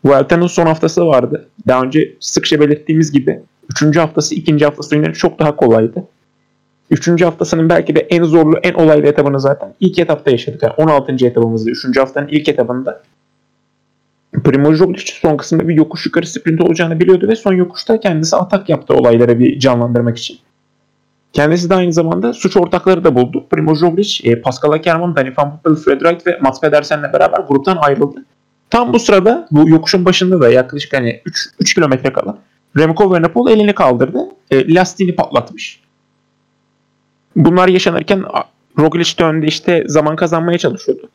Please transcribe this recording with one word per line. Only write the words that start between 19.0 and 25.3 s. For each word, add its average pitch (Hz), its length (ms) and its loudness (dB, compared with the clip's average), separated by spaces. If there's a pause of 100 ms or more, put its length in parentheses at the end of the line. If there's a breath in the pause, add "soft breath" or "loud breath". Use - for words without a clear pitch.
bir 123 200 2
canlandırmak 120 600 0
için. - 200 -14 (920)
Kendisi 165 380 0
de 190 40 4
aynı 180 180 0
zamanda 175 400 -2
suç - 240 -2
ortakları 180 480 0
da 151 100 4
buldu. 123 360 -2
Primož 156 320 0
Roglic, 175 480 -2
e, 117 100 0
Pascal 139 320 -2
Ackermann, 165 440 -2
Danny 131 220 -2